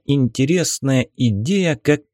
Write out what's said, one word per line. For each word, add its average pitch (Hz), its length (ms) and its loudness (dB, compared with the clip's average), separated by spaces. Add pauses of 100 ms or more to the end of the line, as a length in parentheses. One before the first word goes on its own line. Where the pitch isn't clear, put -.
интересная 135 1120 0
идея, 147 580 0
как 147 280 0 (120)